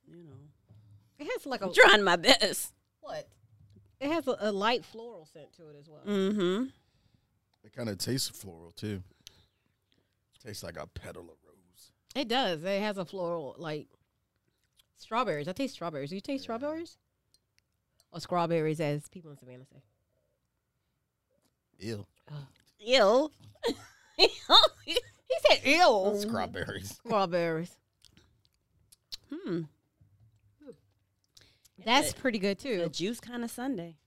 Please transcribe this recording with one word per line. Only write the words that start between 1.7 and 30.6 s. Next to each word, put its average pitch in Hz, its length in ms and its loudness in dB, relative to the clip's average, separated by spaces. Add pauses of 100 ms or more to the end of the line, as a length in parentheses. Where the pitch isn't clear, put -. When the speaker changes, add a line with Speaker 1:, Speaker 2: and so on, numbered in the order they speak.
Speaker 1:
trying 349 300 8
my 180 120 6
best. 208 580 2 (280)
Speaker 2:
What? 202 260 -12 (720)
It 277 120 -2
has 320 160 -2
a, 240 120 0
a 214 120 0
light 208 320 0
floral 220 480 -18
scent 147 260 -20
to 160 120 -20
it 147 100 -20
as 147 80 -20
well. - 200 -20
Speaker 1:
Mm-hmm. 202 580 2 (960)
Speaker 3:
It - 120 -20
kinda 117 200 -4
tastes 123 340 -2
floral, 85 420 -18
too. 101 320 -6 (1400)
Tastes 104 200 -14
like 85 140 -10
a 76 100 -10
petal 85 340 -16
of 82 240 -20
rose. - 460 -20 (240)
Speaker 2:
It 262 120 -4
does. 208 360 -2
It 196 180 -2
has 208 160 -4
a 180 80 -6
floral, 170 540 -6
like, 156 280 -8 (1080)
strawberries. 185 500 -2
I 185 60 -6
taste 262 220 -4
strawberries. 147 340 -6
Do 180 60 -8
you 202 60 -8
taste 269 220 -6
Speaker 3:
Yeah. 226 140 -6
Speaker 2:
strawberries? 311 400 -8 (1120)
Or 170 80 -12
strawberries, 165 640 0
as 147 260 -2
people 160 240 -20
in 139 60 -20
Savannah 127 340 -20
say. 139 100 -20 (2000)
Speaker 3:
Ew. 104 180 -10 (260)
Speaker 2:
Oh. 143 160 -14 (320)
Speaker 1:
Ew. 247 520 4 (840)
<laughs> - 100 8 (1080)
Speaker 2:
He 659 40 0 (120)
said, 208 160 6
"Ew." 240 540 6
Speaker 3:
Strawberries. 104 680 -4
Speaker 2:
Strawberries. 175 880 0 (1600)
Speaker 1:
Hmm. 233 280 -6 (2250)